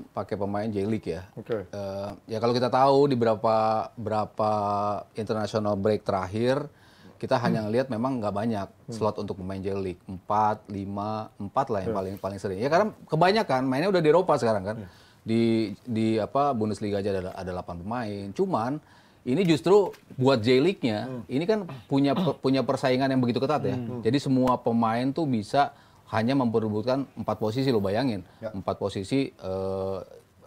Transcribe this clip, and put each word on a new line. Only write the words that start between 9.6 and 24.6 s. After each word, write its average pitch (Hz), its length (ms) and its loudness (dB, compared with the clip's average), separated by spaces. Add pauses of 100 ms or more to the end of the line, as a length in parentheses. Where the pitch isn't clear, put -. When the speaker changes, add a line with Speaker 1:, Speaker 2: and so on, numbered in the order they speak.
Speaker 1:
Empat, 107 640 0
lima, 101 680 -8
empat 104 320 -2
lah 104 140 -2
yang 113 100 -6
Speaker 2:
Iya. 104 60 -2
Speaker 1:
paling, 95 200 -6
paling 98 220 -8
sering. 95 180 -6
Ya 123 120 -2
karena 208 240 2 (100)
kebanyakan 175 600 2
mainnya 135 260 0
udah 185 100 2
di 151 100 4
Eropa 170 260 4
sekarang 110 280 0
kan. 110 140 -6
Speaker 2:
Iya. 98 120 -12 (340)
Speaker 1:
Di, 113 200 2 (380)
di 110 340 -2
apa, 139 380 0
Bundesliga 107 460 -2
aja 101 120 -2
ada, 92 220 -4
ada 92 160 -10
delapan 90 260 -8
pemain. 101 560 -8
Cuman 135 400 -2 (520)
ini 139 200 0
justru 175 460 4 (240)
buat 127 260 4
J-League-nya, 127 640 4
Speaker 2:
Hmm. 123 240 -10
Speaker 1:
ini 135 160 -2
kan 214 160 2 (260)
punya 139 280 2
pe-, 151 240 0
punya 135 240 2
persaingan 131 480 2
yang 131 100 2
begitu 120 180 2
ketat 135 280 0
ya. 131 100 -2
Speaker 2:
Hmm. 120 240 -6
Speaker 1:
Jadi 113 200 2
semua 127 360 2
pemain 117 540 0